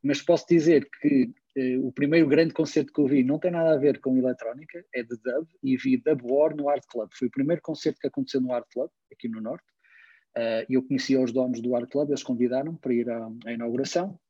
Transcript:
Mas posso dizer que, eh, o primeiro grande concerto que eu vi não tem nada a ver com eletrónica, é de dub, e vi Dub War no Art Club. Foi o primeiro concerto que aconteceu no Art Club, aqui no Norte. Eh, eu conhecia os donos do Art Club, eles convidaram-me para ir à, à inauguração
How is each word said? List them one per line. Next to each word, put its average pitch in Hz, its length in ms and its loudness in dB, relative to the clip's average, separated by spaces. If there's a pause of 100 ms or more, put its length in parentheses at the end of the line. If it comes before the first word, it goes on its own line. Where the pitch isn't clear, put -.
Mas 139 180 0
posso - 260 2
dizer 160 400 6 (140)
que, 135 300 2 (260)
eh, 127 220 0
o 131 120 -4
primeiro 147 380 2
grande 156 240 4
concerto 151 400 -2
que - 80 -2
eu 143 60 4
vi 131 180 4
não 139 140 0
tem 180 120 0
nada 165 220 2
a 147 60 4
ver 139 220 2
com 131 180 0
eletrónica, 127 640 -6 (100)
é 127 80 -4
de 117 140 -10
dub, 127 320 -6 (140)
e 131 160 0
vi 131 180 2
Dub 127 280 0
War 147 300 2
no 143 140 -4
Art 143 180 0
Club. 110 280 -8
Foi 127 120 -4
o - 40 -2
primeiro 147 320 -2
concerto - 360 -4
que - 80 -8
aconteceu 131 340 -4
no 127 120 -2
Art 120 200 -4
Club, 127 180 -6 (200)
aqui - 180 -12
no 110 120 -8
Norte. 110 240 -10 (720)
Eh, 113 320 -2
eu 127 140 2
conhecia 131 380 0
os 120 120 0
donos 127 280 -2
do 123 140 -2
Art 120 160 -4
Club, 147 200 -2
eles 135 120 -2
convidaram-me 131 560 -2
para 127 160 -4
ir 120 160 -2
à, 113 180 -8 (180)
à 117 60 -8
inauguração 131 760 -4